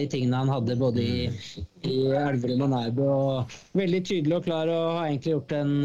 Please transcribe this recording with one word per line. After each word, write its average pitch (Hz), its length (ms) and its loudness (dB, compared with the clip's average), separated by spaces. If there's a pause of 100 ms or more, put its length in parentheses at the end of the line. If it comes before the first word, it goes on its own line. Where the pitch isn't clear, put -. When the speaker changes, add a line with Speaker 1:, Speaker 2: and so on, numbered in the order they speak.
Speaker 1:
de 147 100 -2
tingene 127 240 0
han 135 160 2
hadde 123 300 0
både 123 180 2
i, 101 320 0
Speaker 2:
Mm. - 320 -10 (240)
Speaker 1:
i 131 80 0 (300)
Elverum 127 420 0
og 135 80 2
Nærbø, 120 320 0
og 135 480 0 (240)
veldig 185 240 2
tydelig 170 380 0
og - 80 -8
klar 160 260 0
og 165 80 0 (160)
har 165 80 -2
egentlig 147 300 -2
gjort 143 240 -4
en, 143 120 0 (120)